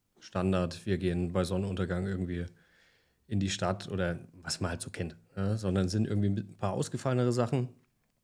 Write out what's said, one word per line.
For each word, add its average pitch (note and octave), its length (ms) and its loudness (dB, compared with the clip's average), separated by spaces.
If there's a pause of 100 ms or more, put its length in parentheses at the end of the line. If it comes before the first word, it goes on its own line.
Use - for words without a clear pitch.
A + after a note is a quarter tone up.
(180)
Standard, F#2 680 0
wir G2 120 2
gehen F2 340 0
bei F#2 120 4
Sonnenuntergang F#2 640 0
irgendwie F2+ 400 -2 (800)
in G2+ 140 0
die F#2+ 100 2
Stadt - 380 -2
oder F2+ 300 0 (240)
was - 180 -6
man F2+ 100 0
halt E2+ 120 -6
so - 80 -10
kennt, E2+ 260 -6 (200)
ne? G2 220 0
Sondern F#2+ 300 2
sind G#2+ 180 2
irgendwie G2+ 220 2
ein - 280 -2
paar G2 160 0
ausgefallenere B2 600 2
Sachen. B2 360 2 (560)